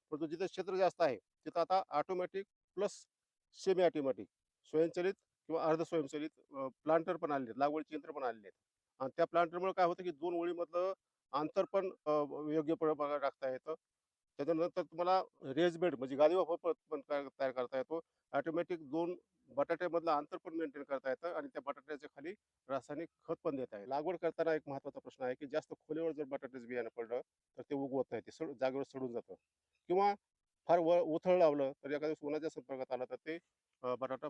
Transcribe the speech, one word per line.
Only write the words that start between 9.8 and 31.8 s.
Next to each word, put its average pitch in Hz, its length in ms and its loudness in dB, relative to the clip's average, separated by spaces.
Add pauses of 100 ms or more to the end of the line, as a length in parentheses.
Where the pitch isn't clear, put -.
होतं 175 180 0
की 180 80 -4
दोन 165 240 -4
ओळीमधलं 170 580 -2 (380)
अंतर 156 340 0
पण, 190 260 0 (140)
अ, 151 60 2 (400)
योग्य 156 220 2
प्र-, 160 200 4
प्रकारे 143 260 0
राखता 135 300 0
येतं. 131 260 -4 (640)
त्याच्यानंतर 160 460 0
तुम्हाला 175 400 2 (180)
रेज 160 360 2
बेड 170 180 2
म्हणजे 131 200 -4
गादी 156 200 6
वाफा 170 200 2
प-, 165 220 0 (120)
पण 151 200 -4
तयार, 143 180 -2 (120)
तयार 135 120 0
करता 127 260 -4
येतो. 156 220 -4 (320)
ऑटोमॅटिक 160 580 -2
दोन 170 280 0 (300)
बटाट्यामधलं 165 640 0
अंतर 147 260 0
पण 165 160 -12
मेंटेन 151 300 -4
करता 135 260 -4
येतं 170 240 -2
आणि 151 140 -6
त्या 143 180 -10
बटाट्याच्या 143 440 -10
खाली 151 240 -12 (360)
रासायनिक 147 400 -6 (140)
खत 165 200 -4
पण 151 120 0
देता 120 220 -6
येतं. 101 120 -10
लागवड 156 280 -2
करताना 160 380 0
एक 151 120 -2
महत्त्वाचा 139 320 -8
प्रश्न - 240 -12
आहे 127 120 0
की 143 120 -10
जास्त 147 260 -4
खोलीवर 160 380 -4
जर 147 120 -6
बटाट्याचं 131 440 -8
बियाणं 120 300 -4
पडलं 120 240 -4 (360)
तर 131 40 -10
ते 147 140 -6
उगवत 135 360 0
नाही, 113 140 -4
ते 107 60 -18
सड-, 160 280 -8
जागेवर 131 240 0
सडून 131 280 -8
जातं 110 220 -8 (540)
किंवा 202 280 4 (520)
फार 170 120 6
व-, 175 220 6
उथळ 170 360 2
लावलं 147 340 4
तर 143 180 -10